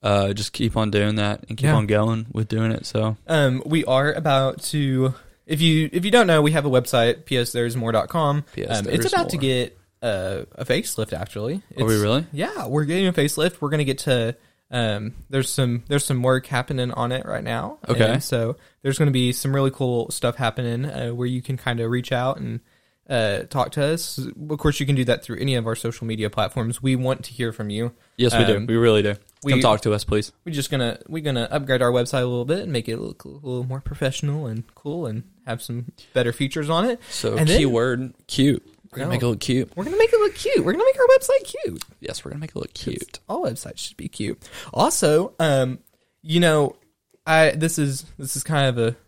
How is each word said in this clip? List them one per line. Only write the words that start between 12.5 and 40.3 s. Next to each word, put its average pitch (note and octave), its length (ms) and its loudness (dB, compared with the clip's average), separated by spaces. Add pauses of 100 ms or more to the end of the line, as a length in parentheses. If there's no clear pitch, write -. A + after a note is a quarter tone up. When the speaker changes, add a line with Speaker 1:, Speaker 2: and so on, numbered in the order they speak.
Speaker 2:
we're D3 160 0
getting F3 240 0
a F3+ 60 0
facelift. D#3 480 0
We're C#3+ 80 -2
gonna D3+ 160 0
get C3 140 -2
to, A#2+ 360 0 (340)
um, A2 440 -2 (160)
there's C3+ 200 -2
some, A#2+ 380 0
there's C#3+ 160 0
some B2+ 180 -2
work C3 260 2
happening B2+ 440 -4
on A#2+ 220 -2
it C3 120 -6
right - 180 -6
now. D#3+ 340 -6 (100)
Speaker 1:
Okay. A#2 240 2
Speaker 2:
And C3 120 0
so A#2+ 340 -2 (240)
there's C3+ 180 -2
gonna D3 120 4
be B2 200 2
some C3+ 240 -2
really C3+ 160 2
cool B2 400 -2
stuff - 240 -2
happening, A#2+ 500 -2
uh, B2 260 -6
where B2 160 -4
you B2+ 140 -2
can C3 140 -6
kinda A#2 320 -2
reach B2 240 -2
out B2+ 260 -2
and, A#2 220 -8 (500)
uh, A2 400 0
talk C3 240 -2
to D3 100 0
us. D#3+ 340 -2
Of D3 400 -8
course, D3 240 0
you C#3+ 40 -2
can C#3 100 2
do B2+ 100 2
that A#2 180 0
through A#2 160 -10
any C3+ 160 0
of A2+ 120 -2
our A2+ 80 -2
social A#2 320 -8
media G#2+ 220 -2
platforms. A2 540 -4
We C3 140 2
want B2+ 280 -2
to - 60 -14
hear A#2 220 -4
from G#2+ 160 -8
you. A2+ 240 -4 (240)
Speaker 1:
Yes, A#2 200 4
we A2 80 6
do. G#2 120 4
Speaker 2:
Um, G#2 80 -4
Speaker 1:
We A#2 100 0
really A2+ 280 6
do. G#2 120 0 (280)
Speaker 2:
we C#3 100 0
Speaker 1:
Come B2+ 80 4
talk A2 200 4
to G#2+ 120 2
us, G#2 120 -2
please. G#2+ 260 -2 (140)
Speaker 2:
We're E3+ 80 -8
just C#3 180 -4
gonna, B2+ 260 -2 (100)
we're D#3 160 -8
gonna C3 280 -2
upgrade C3+ 300 0
our B2 100 4
website B2 320 2
a - 20 0
little B2 200 -2
bit D#3+ 140 0
and F3+ 140 -6
make A#2 160 -4
it A2+ 80 -4
look - 280 -10
a - 40 -16
little B2+ 360 -8
more C3 160 -6
professional C#3+ 640 -4
and A2+ 160 -6 (120)
cool D#3 300 -8
and A2+ 180 -6 (220)
have A#2 160 -6
some A#2+ 300 -10 (220)
better A#2+ 200 2
features C#3+ 360 -4
on E3+ 160 2
it. A#3+ 140 -2 (100)
Speaker 1:
So - 280 -2
Speaker 2:
And D#3 100 4
then G3+ 100 6
Speaker 1:
keyword B2+ 560 2 (140)
cute. C#3 360 2 (280)
We're - 80 -12
gonna C#3 100 -4
Speaker 2:
No. - 60 -2
Speaker 1:
make A#2 80 0
it B2 40 2
look A2+ 140 0
cute. B2+ 340 -2
Speaker 2:
We're F3+ 80 -6
gonna E4 140 -4
make A4+ 160 6
it A4+ 60 6
look G#4 160 2